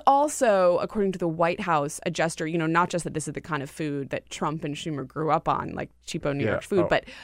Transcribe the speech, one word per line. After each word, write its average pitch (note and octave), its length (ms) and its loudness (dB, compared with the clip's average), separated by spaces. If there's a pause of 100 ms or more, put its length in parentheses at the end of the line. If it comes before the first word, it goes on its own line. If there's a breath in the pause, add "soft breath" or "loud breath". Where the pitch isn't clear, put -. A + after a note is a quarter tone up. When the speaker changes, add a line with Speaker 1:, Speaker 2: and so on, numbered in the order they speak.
Speaker 1:
also, A#3 760 6
according G3 300 -2
to F3+ 60 -6
the F3 100 -2
White E3 320 0
House, D#3+ 440 0
a F3+ 60 0
gesture, D#3+ 360 -2
you E3 120 -2
know, D#3+ 80 0
not E3+ 240 2
just E3+ 140 -2
that D3+ 100 -6
this D#3 140 -6
is D3 60 -8
the - 60 -8
kind D3 220 -6
of C#3 80 -10
food C#3+ 400 -6
that - 180 -6
Trump D#3 360 -4
and D3 100 -4
Schumer D3 320 -6
grew D#3 240 -4
up D#3+ 180 2
on, - 260 -2
like - 160 -8 (160)
cheapo D3+ 280 -4
New C3+ 100 -2
Speaker 2:
Yeah. G#2+ 60 2
Speaker 1:
York F#2 140 0
food, G3+ 160 2
Speaker 2:
Oh. D#3+ 100 4
Speaker 1:
but, C3+ 140 2 (200 loud breath)